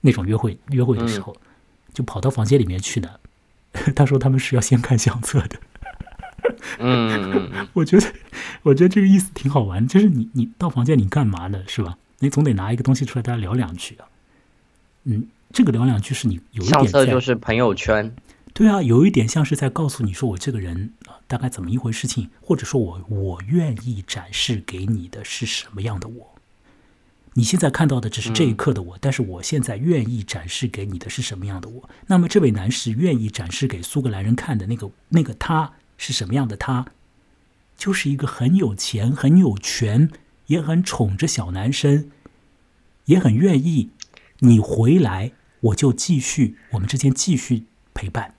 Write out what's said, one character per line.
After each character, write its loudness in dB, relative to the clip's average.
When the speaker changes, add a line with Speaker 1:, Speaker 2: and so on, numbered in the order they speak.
Speaker 1:
那 6
种 0
约 0
会， -2
约 2
会 2
的 0
时 -4
候， -14
Speaker 2:
嗯。 -20
Speaker 1:
就 -4
跑 -8
到 2
房 0
间 4
里 4
面 -4
去 -4
的。 -10
<laughs> -2
他 6
说 2
他 2
们 4
是 -2
要 4
先 4
看 2
相 0
册 -2
的。 -8
Speaker 2:
嗯， 2
嗯， -4
嗯， -2
嗯。 -8
Speaker 1:
<laughs> -20
我 0
觉 6
得， -2
我 6
觉 6
得 6
这 4
个 6
意 8
思 0
挺 -2
好 2
玩， 0
就 6
是 6
你， 0
你 -2
到 -2
房 0
间 4
里 4
干 0
嘛 -4
呢， -6
是 -6
吧？ -6
你 0
总 2
得 2
拿 -2
一 0
个 -4
东 4
西 0
出 -6
来， -4
大 -2
家 -2
聊 -4
两 -2
句 -12
啊。 -20
嗯， -2
这 2
个 4
聊 0
两 2
句 -6
是 -4
你 -2
有 -8
一 -2
点 4
在 0
Speaker 2:
相 -
册 4
就 2
是 -2
朋 -4
友 2
圈。 -2
Speaker 1:
对 6
啊， 2
有 4
一 6
点 2
像 0
是 0
在 -2
告 -2
诉 -6
你 -2
说 -4
我 -6
这 -6
个 -6
人， -8
啊， -20
大 -4
概 -4
怎 -10
么 -4
一 0
回 -4
事 -6
情， -4
或 0
者 -6
说 -2
我， -4
我 -4
愿 0
意 -8
展 -12
示 -4
给 -8
你 -2
的 -16
是 -8
什 -8
么 -10
样 -6
的 -10
我。 -18
你 4
现 0
在 2
看 0
到 0
的 -6
只 -8
是 -6
这 0
一 2
刻 -2
的 -4
我， -14
Speaker 2:
嗯。 -20
Speaker 1:
但 -2
是 -4
我 -6
现 -2
在 -6
愿 0
意 -4
展 -10
示 -6
给 -6
你 -8
的 -14
是 -8
什 -8
么 -8
样 -8
的 -14
我。 -20
那 6
么 4
这 4
位 4
男 -2
士 -4
愿 0
意 -4
展 -10
示 -4
给 -6
苏 -4
格 -2
兰 -6
人 2
看 -4
的 -4
那 -4
个， -10
那 4
个 -4
他 -2
是 -8
什 -4
么 -2
样 0
的 -6
他？ -4
就 -4
是 0
一 0
个 -4
很 2
有 2
钱、 -2
很 4
有 6
权， 2
也 2
很 0
宠 -2
着 0
小 -4
男 -2
生， 2
也 6
很 4
愿 4
意 0
你 8
回 4
来， 0
我 2
就 2
继 0
续， 0
我 -2
们 -2
之 -2
间 2
继 0
续 -2
陪 -8
伴。 -8